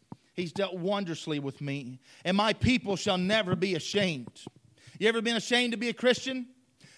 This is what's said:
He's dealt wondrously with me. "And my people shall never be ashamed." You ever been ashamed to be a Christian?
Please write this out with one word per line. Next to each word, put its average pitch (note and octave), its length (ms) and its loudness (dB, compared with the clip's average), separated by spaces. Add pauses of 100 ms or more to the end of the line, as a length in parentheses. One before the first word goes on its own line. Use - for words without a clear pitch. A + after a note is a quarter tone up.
(360)
He's F3 160 -4
dealt F#3+ 220 -2
wondrously E3+ 640 -2
with C#3 240 -6
me. C#3 380 -6 (260)
"And F#3 100 2
my G#3 180 4
people G3+ 420 2
shall F#3 240 0
never F#3 360 2
be F3 200 0
ashamed." D#3+ 680 -2 (560)
You G3+ 100 2
ever A3+ 140 4
been A#3 140 0
ashamed B3 380 2
to A3 40 -2
be A#3 120 -2
a - 40 -2
Christian? B3+ 540 0 (500)